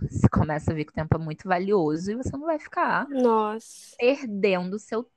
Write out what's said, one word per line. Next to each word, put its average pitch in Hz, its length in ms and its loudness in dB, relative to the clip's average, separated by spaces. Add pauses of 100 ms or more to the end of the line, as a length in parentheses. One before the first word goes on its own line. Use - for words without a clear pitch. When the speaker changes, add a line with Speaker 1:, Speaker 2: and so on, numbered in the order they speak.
Speaker 1:
você - 280 2
começa 156 440 0
a - 20 -2
ver 151 100 -4
que - 80 -20
o - 20 -14
tempo 160 200 0
é 165 40 0
muito 156 280 -8
valioso 185 640 2
e 214 40 -2
você 262 180 -6
não 285 140 -8
vai 311 120 -2
ficar 269 500 -2
Speaker 2:
Nossa. 226 880 0
Speaker 1:
perdendo 202 760 0
o 214 40 -4
seu 226 260 -6 (120)